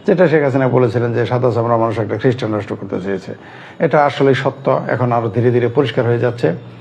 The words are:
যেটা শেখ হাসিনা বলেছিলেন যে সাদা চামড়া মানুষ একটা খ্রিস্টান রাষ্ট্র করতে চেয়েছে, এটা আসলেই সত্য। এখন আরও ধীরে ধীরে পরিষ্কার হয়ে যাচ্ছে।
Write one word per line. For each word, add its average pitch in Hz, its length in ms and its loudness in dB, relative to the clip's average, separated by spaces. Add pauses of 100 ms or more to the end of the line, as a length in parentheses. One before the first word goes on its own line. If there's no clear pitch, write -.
যেটা 180 220 4
শেখ 147 160 2
হাসিনা 131 240 0
বলেছিলেন 120 460 2
যে 117 120 0
সাদা 123 260 0
চামড়া 117 260 0
মানুষ 113 220 0
একটা 107 180 -4
খ্রিস্টান 113 360 0
রাষ্ট্র 104 220 -4
করতে 98 260 -8
চেয়েছে, 98 340 -6 (440)
এটা 156 260 4
আসলেই 135 280 2
সত্য। 131 540 0
এখন 123 240 0
আরও 120 180 0
ধীরে 120 220 2
ধীরে 120 160 2
পরিষ্কার 120 380 0
হয়ে 120 140 0
যাচ্ছে। 123 340 0 (280)